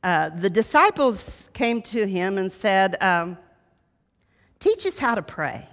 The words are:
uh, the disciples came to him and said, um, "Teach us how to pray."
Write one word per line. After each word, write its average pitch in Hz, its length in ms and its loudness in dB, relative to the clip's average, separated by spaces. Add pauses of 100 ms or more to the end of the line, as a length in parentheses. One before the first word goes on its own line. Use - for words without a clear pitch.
uh, 160 260 2
the 175 200 -2
disciples 254 1040 0
came 233 280 -2
to 220 240 -4
him 190 320 -2
and 190 140 -2
said, 190 500 2
um, 175 360 0 (1200)
"Teach 440 260 0
us 370 140 -4
how 240 160 2
to 233 80 -4
pray." - 500 -8